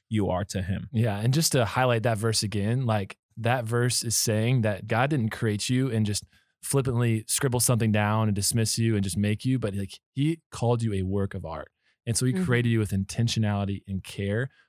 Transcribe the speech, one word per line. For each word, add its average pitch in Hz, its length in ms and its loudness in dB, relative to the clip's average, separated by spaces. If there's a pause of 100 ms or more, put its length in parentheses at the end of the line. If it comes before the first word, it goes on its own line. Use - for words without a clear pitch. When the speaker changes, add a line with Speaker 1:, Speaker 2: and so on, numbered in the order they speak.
Speaker 1:
you 104 200 0
are 90 160 -2
to 95 180 -4
him. 90 300 -6
Speaker 2:
Yeah. 110 260 0
And 117 160 0
just 160 180 0
to 127 120 4
highlight 120 400 2
that 113 140 2
verse 110 240 0
again, 107 440 0
like, 107 300 -2 (220)
that 117 260 0
verse 120 400 0
is 113 100 -2
saying 117 480 2
that 104 240 -2
God 117 240 2
didn't 117 200 0
create 107 380 -2
you 127 220 0
and 110 160 2
just 101 180 -4 (380)
flippantly 120 640 0
scribble 123 320 0
something 117 320 2
down 107 380 2
and 104 80 2
dismiss 110 420 0
you 113 160 2
and 101 80 2
just 98 140 -2
make 104 280 0
you, 131 140 2
but, 107 160 -4
like, 98 240 -8 (140)
he 156 280 -2 (120)
called 120 300 0
you 113 100 0
a 95 100 -2
work 98 320 -2
of 90 100 -8
art. 80 280 -10 (340)
And 117 100 0
so 127 100 0
he 127 60 2
Speaker 3:
Mm-hmm. 185 120 0
Speaker 2:
created 120 240 2
you 113 100 4
with 107 120 0
intentionality 101 1000 -2
and 95 160 -6
care 104 460 -4 (180)